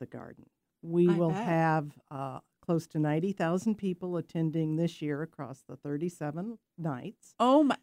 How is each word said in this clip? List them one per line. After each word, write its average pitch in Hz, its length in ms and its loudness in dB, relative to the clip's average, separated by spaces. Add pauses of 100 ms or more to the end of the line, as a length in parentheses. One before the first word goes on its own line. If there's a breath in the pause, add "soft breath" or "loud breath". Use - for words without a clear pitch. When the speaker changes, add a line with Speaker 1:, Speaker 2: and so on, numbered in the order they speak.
Speaker 1:
the 123 60 -10
garden. - 400 -18 (360)
We 175 280 4
Speaker 2:
I - 40 6
Speaker 1:
will 165 160 4
Speaker 2:
bet. 196 160 -2
Speaker 1:
have, 160 460 2 (180)
uh, 135 300 -10 (220)
close 165 240 0
to - 120 -4
ninety 156 340 2
thousand 190 420 0
people 180 420 -4
attending 160 600 -2
this 165 260 -2
year 147 180 -4
across 139 480 -12
the 139 80 -14
thirty-seven 160 840 -6 (200)
nights. 160 600 -8
Speaker 2:
Oh, 262 260 6
my, 262 180 2